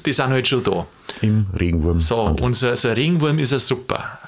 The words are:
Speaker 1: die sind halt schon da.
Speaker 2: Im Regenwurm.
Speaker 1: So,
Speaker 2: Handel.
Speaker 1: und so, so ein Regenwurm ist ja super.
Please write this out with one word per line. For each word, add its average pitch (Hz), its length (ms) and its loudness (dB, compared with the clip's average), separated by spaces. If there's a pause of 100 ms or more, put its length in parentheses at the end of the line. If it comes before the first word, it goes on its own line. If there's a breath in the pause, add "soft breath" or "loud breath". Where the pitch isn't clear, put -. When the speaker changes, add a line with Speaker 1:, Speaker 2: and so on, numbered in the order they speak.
Speaker 1:
die 180 60 -2
sind 135 180 0
halt 127 160 0
schon 123 160 0
da. 90 240 -2 (340 loud breath)
Speaker 2:
Im 107 260 2 (120)
Regenwurm. 85 420 2
Speaker 1:
So, 110 280 0
Speaker 2:
Handel. 80 180 0
Speaker 1:
und 123 80 0
so, 123 200 0
so 123 140 -2
ein 113 60 2
Regenwurm 151 440 2
ist 135 140 0
ja 135 60 2
super. - 680 -4